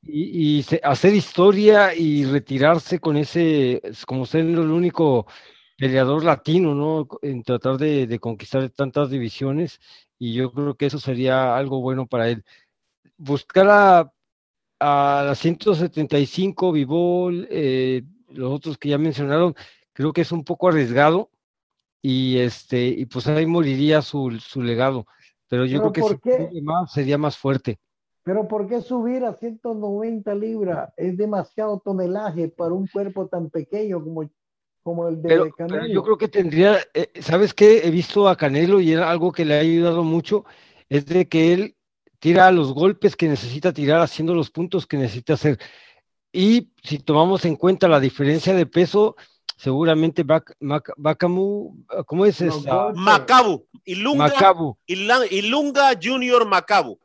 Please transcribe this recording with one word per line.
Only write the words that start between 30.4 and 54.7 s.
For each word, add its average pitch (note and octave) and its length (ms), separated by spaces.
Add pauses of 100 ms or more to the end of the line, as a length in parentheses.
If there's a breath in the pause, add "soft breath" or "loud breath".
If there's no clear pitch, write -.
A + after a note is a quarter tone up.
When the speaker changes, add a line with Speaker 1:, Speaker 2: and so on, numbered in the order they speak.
Speaker 2:
Es F3+ 220
demasiado G#3 680
tonelaje F#3 640
para E3 240
un F#3+ 140
cuerpo G3 420
tan E3 220
pequeño F#3 520
como, D#3 260 (540)
como E3+ 260
el E3 140
de E3+ 60
Speaker 1:
Pero, D#3+ 160 (120)
pero E3+ 140
Speaker 2:
Canelo. G#3 240
Speaker 1:
yo F#3+ 80
creo G#3 160
que A3 100
tendría, F#3+ 500 (140)
eh, E3 180 (100)
¿sabes F3 340
qué? G#3+ 320
He E3+ 40
visto F#3+ 380
a F3+ 80
Canelo D#3+ 440
y D#3+ 120
era D#3+ 180
algo F3 220
que E3+ 120
le D3 120
ha D3 40
ayudado E3+ 440
mucho, E3+ 400 (440 soft breath)
es C#3+ 180
de F3 220
que D#3+ 240
él F#3+ 240 (420)
tira F#3 320
los D#3 220
golpes F#3 420
que E3 140
necesita C#3 440
tirar, D3 280
haciendo E3 340
los E3 160
puntos F3 360
que - 100
necesita B2 380
hacer. C#3+ 240 (760 loud breath)
Y A3 380 (120)
si D3 160
tomamos D#3+ 460
en E3 120
cuenta F#3 320
la D3+ 120
diferencia D3 540
de F3 120
peso, F#3+ 480 (420 soft breath)
seguramente D#3+ 680
Bac-, D#3 340
Mac-, D3 380
Bakamu, F3+ 800 (300)
¿cómo F3 200
es F#3+ 140
Speaker 2:
Los D#3+ 180
Speaker 1:
esta? C#3 160
Speaker 2:
golpes. B2+ 280
Speaker 3:
Macabu, G#3 640 (180)
Ilunga, G3+ 440
Speaker 1:
Macabu. F3 480 (100)